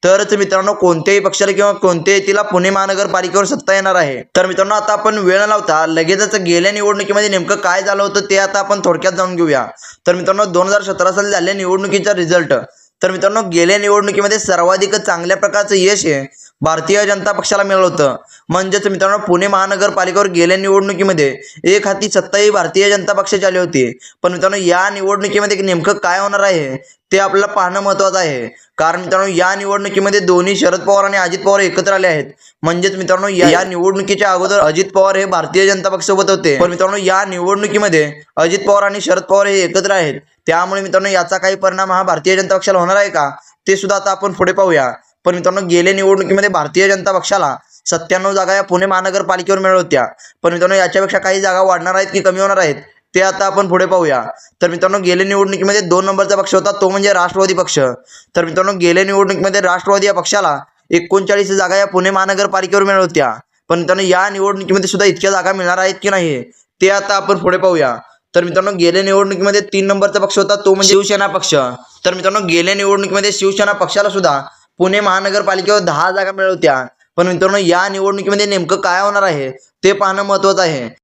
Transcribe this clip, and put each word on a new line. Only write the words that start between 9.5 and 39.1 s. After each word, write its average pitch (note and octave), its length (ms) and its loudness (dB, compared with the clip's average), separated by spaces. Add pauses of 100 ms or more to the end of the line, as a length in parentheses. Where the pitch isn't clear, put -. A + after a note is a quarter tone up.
तर F3+ 80 2
मित्रांनो, F#3+ 300 0
दोन F3+ 220 0
हजार G3+ 140 0
सतरा F#3 300 -2
साली G3+ 200 -2
झालेल्या F#3 220 -2
निवडणुकीचा G3 600 -2
रिझल्ट. E3+ 400 0 (480)
तर F#3 100 0
मित्रांनो, G3+ 300 0
गेल्या F3 360 2
निवडणुकीमध्ये G3+ 640 0
सर्वाधिक F#3+ 560 0
चांगल्या F3+ 420 -2
प्रकारचं G3+ 380 0
यश F#3+ 300 2
हे C#3 180 0 (380)
भारतीय D#3+ 440 0
जनता G3 260 0
पक्षाला G3 320 0
मिळालं F#3+ 220 2
होतं. D3 300 0 (340)
म्हणजेच F#3+ 380 -2
मित्रांनो, G3 300 0
पुणे F#3+ 300 0
महानगरपालिकेवर G3 800 0
गेल्या F3 300 2
निवडणुकीमध्ये F#3+ 760 0 (280)
एक G3+ 240 2
हाती G3 220 -2
सत्ता F#3+ 280 -2
ही G#3 120 4
भारतीय F#3+ 400 2
जनता G3+ 240 0
पक्षाची G3 320 -2
आली F#3 120 0
होती. C#3+ 340 0 (300)
पण F3+ 100 0
मित्रांनो, F#3+ 260 -2
या F3+ 320 2
निवडणुकीमध्ये G3+ 720 -2
नेमकं F#3+ 320 0
काय F3+ 260 -2
होणार G3+ 200 -2
आहे, D#3+ 360 0 (360)
ते F#3+ 80 2
आपल्याला G3 280 0
पाहणं F#3+ 320 -2
महत्त्वाचं G3 380 0
आहे. D3 300 -2 (300)
कारण E3 220 0
मित्रांनो, F#3 280 0
या F#3 280 2
निवडणुकीमध्ये G3 640 -2
दोन्ही F3+ 360 2
शरद F3+ 240 0
पवार G3 260 2
आणि G3 120 -2
अजित F3+ 220 -2
पवार G3 200 2
एकत्र F#3+ 340 0
आले F#3+ 140 2
आहेत. D3+ 180 0 (360)
म्हणजेच F3 340 -2
मित्रांनो, F#3 320 -2
या, F#3+ 220 2
या F3 140 2
निवडणुकीच्या F#3+ 680 0
अगोदर F#3 280 2
अजित D#3+ 340 0
पवार F#3+ 220 4
हे G3 100 0
भारतीय F3+ 420 0
जनता F#3+ 220 0
पक्षासोबत G3 400 0
होते. F3+ 280 2
पण F3 120 2
मित्रांनो, F#3 280 -2
या F#3+ 280 0
निवडणुकीमध्ये F#3+ 840 0 (260)
अजित F3+ 300 0
पवार G3+ 160 4
आणि G3+ 180 -2
शरद F#3 200 0